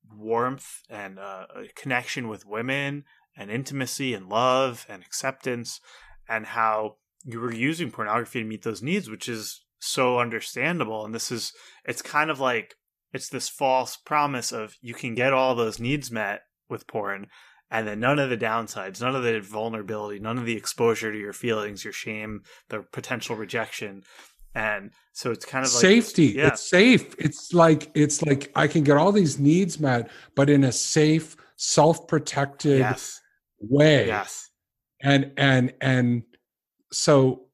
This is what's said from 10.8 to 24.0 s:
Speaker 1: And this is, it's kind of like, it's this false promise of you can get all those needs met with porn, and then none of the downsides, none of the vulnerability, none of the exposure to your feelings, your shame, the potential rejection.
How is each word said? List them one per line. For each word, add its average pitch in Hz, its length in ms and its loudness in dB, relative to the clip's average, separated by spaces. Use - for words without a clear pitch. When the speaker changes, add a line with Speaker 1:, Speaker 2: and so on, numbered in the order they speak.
Speaker 1:
And 107 100 -10
this - 160 -6
is, 117 220 -8
it's - 180 -8
kind 151 280 -2
of 139 100 -6
like, 120 340 -4
it's - 160 -12
this 127 200 -10
false 131 480 -2
promise 143 560 -4
of 110 280 -10
you 117 140 -14
can 120 200 -8
get 123 180 0
all 131 220 2
those 113 240 -2
needs 127 320 -4
met 104 320 -6
with 120 180 -12
porn, 101 420 -8
and 113 160 -4
then 104 140 -8
none 131 180 2
of 139 120 -2
the 120 60 -2
downsides, 107 640 -6
none 127 140 -2
of 131 80 -4
the 113 180 0
vulnerability, 104 800 -8
none 110 200 -6
of 123 60 -6
the 117 120 -4
exposure 110 560 -2
to 107 60 -10
your 104 140 -10
feelings, 104 520 -6
your 107 80 -12
shame, 107 500 -10
the 107 120 -8
potential 120 440 -8
rejection. 107 680 -8